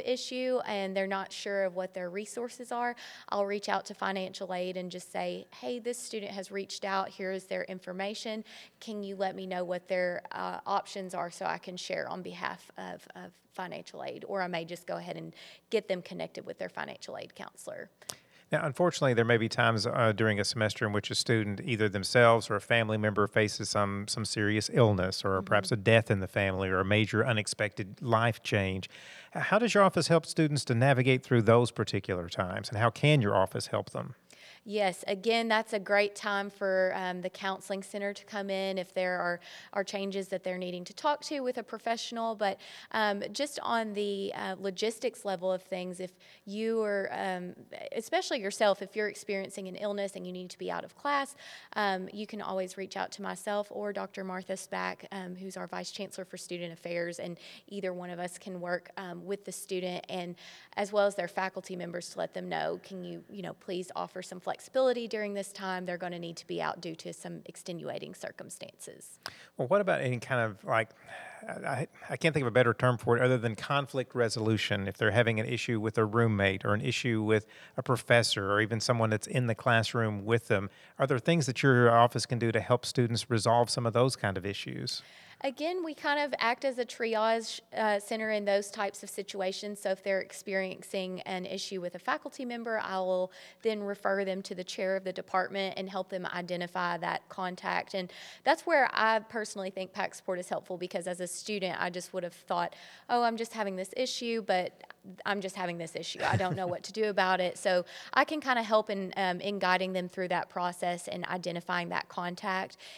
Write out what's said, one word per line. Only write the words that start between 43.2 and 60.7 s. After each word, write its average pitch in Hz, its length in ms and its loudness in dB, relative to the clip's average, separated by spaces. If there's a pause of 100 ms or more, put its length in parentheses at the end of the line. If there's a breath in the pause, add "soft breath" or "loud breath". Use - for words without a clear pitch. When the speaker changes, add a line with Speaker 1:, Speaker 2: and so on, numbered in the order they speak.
Speaker 1:
just 285 320 -4
on 226 300 0
the, 202 420 -2
uh, 190 240 -6
logistics 208 640 -2
level 185 280 -2
of 185 120 -2
things, 180 360 -6
if 185 120 -8 (340 soft breath)
you 220 380 -2
are, 202 280 0
um, 185 440 -4 (400)
especially 320 460 -2
yourself, 196 400 4
if 190 140 -10
you're 214 120 0
experiencing 196 600 -6
an 185 80 -12
illness 202 380 -4
and 185 120 -8
you 180 60 -8
need 180 180 -10
to - 60 -16
be 180 120 -6
out 175 140 -4
of - 120 -14
class, 277 400 -2 (380 loud breath)
um, 190 400 0
you 208 140 -8
can 208 140 -10
always 190 360 -6
reach 190 200 -8
out 185 160 -2
to - 80 -12
myself 202 500 -4
or 208 220 -6
Doctor 190 300 -8
Martha 190 300 -6
Spack, 185 580 -6
um, 185 240 -10
who's 190 220 -12
our 180 100 -8
Vice 180 220 -8
Chancellor 190 360 -10
for - 120 -16
Student 175 360 -8
Affairs, 170 440 -4
and 175 220 -8 (300 loud breath)
either 185 240 -4
one 180 160 -8
of 175 100 -10
us 180 180 -6
can 185 220 -10
work, 175 380 -4
um, 175 280 -10
with 196 200 -6
the 190 60 -10
student 180 580 -6
and 175 260 -6 (400 loud breath)